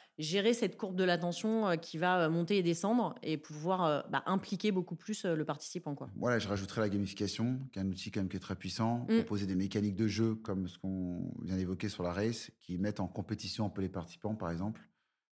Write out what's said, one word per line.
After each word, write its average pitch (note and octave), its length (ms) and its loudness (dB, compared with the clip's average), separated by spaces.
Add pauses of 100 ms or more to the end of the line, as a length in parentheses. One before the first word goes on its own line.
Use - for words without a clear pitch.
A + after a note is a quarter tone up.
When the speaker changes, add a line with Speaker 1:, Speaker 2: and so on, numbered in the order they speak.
(180)
Speaker 1:
gérer G3 360 4
cette A3 220 0
courbe F#3+ 200 -4
de F#3 80 4
l'attention, F3+ 640 2
euh, E3+ 80 4
qui D#3+ 220 -6
va, F3+ 240 4
euh, D#3+ 80 4
monter E3+ 280 4
et F#3 40 4
descendre F3+ 600 2
et D#3 140 -2
pouvoir, E3 480 0
euh, D3 260 4
bah, C3+ 160 0
impliquer G3 440 0
beaucoup F3+ 240 0
plus, G#3 300 -6
euh, E3+ 100 2
le D#3 100 0
participant, D3+ 520 -6
quoi. B2+ 180 -10
Speaker 2:
Voilà, A#2+ 240 2
je G#2+ 80 -2
rajouterais G2+ 340 -2
la G#2+ 80 4
gamification, G2+ 680 0 (140)
qui G2 80 -6
est - 20 0
un F#2+ 60 2
outil F#2+ 240 -4
quand G#2+ 80 0
même F#2+ 80 2
qui F#2+ 80 -4
est F2 40 -4
très - 140 -4
puissant. A#2 560 -2
Speaker 1:
Mm. A3+ 140 4
Speaker 2:
Proposer G2+ 220 0
des F#2+ 100 0
mécaniques G2+ 400 0
de A2 100 4
jeu A2 300 2
comme F#2+ 320 -4
ce - 100 -16
qu'on F2+ 640 -4
vient F#2 140 -2
d'évoquer F#2 320 -2
sur F2+ 160 -4
la F2 80 0
race, A2 480 -2
qui F2+ 180 -6
mettent G#2 220 -2
en F2+ 80 0
compétition G#2 580 -4
un G2+ 40 -2
peu G2 120 -4
les F#2 60 0
participants, F#2 480 -6
par E2+ 160 -2
exemple. G2 280 -4 (560)